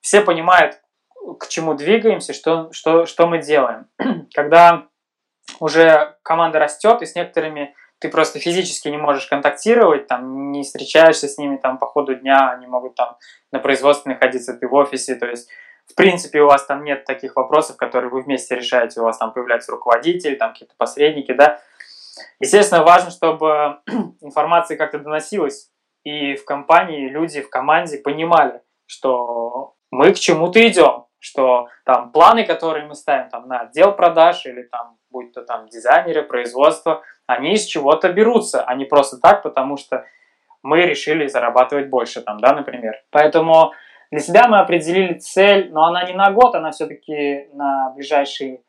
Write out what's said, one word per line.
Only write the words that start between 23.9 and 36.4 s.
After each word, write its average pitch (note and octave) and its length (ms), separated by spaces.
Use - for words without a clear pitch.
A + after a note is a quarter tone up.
информация E3 560
как-то D3+ 220
доносилась, D3+ 720
и D3 320
в - 80
компании D3+ 640
люди, D3+ 340
в - 80
команде D3+ 480
понимали, D#3 640
что A#2+ 880
мы D3 220
к F#3 60
чему-то F#3 480
идём, D#3+ 400
что B2+ 500
там A#2+ 280
планы, G#3 320
которые D#3+ 420
мы D3 80
ставим C#3 360
там, A#2+ 180
на B2 120
отдел E3 320
продаж F3 540
или B2 160
там, A#2+ 360
будь B2 220
то B2 100
там A#2 260
дизайнеры, D3+ 540
производство, C3 800